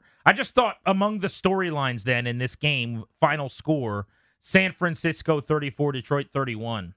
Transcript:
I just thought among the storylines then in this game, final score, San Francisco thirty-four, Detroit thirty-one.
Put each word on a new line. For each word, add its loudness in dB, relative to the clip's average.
I 8
just -2
thought 2
among 2
the -4
storylines 0
then 0
in -2
this -4
game, -2
final 2
score, -2
San 2
Francisco 0
thirty-four, 0
Detroit -2
thirty-one. -4